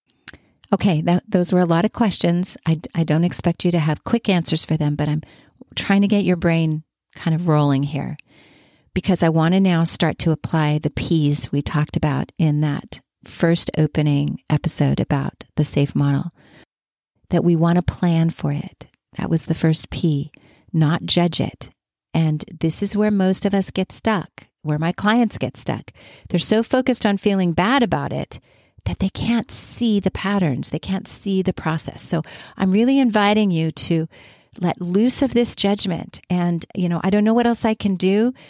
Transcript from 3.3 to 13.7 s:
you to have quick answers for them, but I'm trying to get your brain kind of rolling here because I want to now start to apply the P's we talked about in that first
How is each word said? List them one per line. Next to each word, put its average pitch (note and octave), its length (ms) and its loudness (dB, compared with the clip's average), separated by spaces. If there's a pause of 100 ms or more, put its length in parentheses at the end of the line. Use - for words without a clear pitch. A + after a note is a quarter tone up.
you F3 60 4
to E3+ 80 0
have D3+ 240 -2
quick - 260 -2
answers E3+ 360 0
for D#3 120 -2
them, D3 180 0
but D3+ 140 -2
I'm D3+ 120 -2 (540)
trying G3 260 2
to G3+ 60 4
get G3+ 180 2
your F3+ 120 2
brain E3 460 0 (320)
kind - 180 -2
of E3+ 140 -2
rolling C#3+ 360 2
here C#3+ 340 -6 (760)
because F#3 280 0
I E3 80 4
want D#3+ 240 2
to F#3+ 60 4
now F3 240 2
start - 360 0
to E3 120 0
apply D3+ 480 0
the D3+ 100 -2
P's D3+ 640 0
we C#3+ 100 0
talked - 360 -4
about C#3 400 -2
in D3+ 240 2
that - 400 -4 (240)
first - 520 0